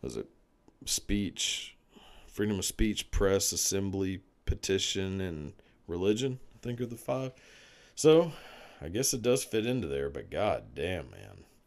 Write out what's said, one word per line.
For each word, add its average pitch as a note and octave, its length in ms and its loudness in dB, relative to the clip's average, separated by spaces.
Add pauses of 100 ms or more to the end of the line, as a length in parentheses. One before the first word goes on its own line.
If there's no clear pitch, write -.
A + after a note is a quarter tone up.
Was B1 160 -8
it G#1+ 100 -8 (580)
speech, - 880 -4 (520)
freedom G#2 320 0
of F2+ 60 -2
speech, - 440 0
press, G2 440 4
assembly, G2 680 0 (240)
petition, F#2+ 760 0
and D2+ 320 -6 (340)
religion, G#2+ 520 0 (160)
I - 60 -20
think A#2+ 200 -6
are B2 40 -2
the A#2 100 -10
five. C3 360 -4 (640)
So, D#3 360 8 (500)
I D2 80 -8
guess A#2 240 0
it B2 80 -2
does B2 220 4
fit A2 220 0
into A#2+ 220 0
there, C#2 220 -2
but C#2 200 -10
god C2+ 460 0
damn, D2+ 340 -4
man. G1+ 360 -18 (220)